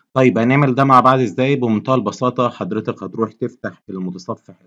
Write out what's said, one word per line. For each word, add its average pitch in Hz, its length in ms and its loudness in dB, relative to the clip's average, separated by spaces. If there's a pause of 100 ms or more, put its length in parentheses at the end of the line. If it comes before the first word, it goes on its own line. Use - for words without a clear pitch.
(120)
طيب 127 260 4
هنعمل 131 360 2
ده 135 100 2
مع 135 160 6
بعض 131 200 4
ازاي؟ 131 360 0
بمنتهى 120 380 0
البساطة 123 540 -2
حضرتك 107 540 -6
هتروح 110 300 -4
تفتح 107 560 -10
المتصفح 92 680 -10 (120)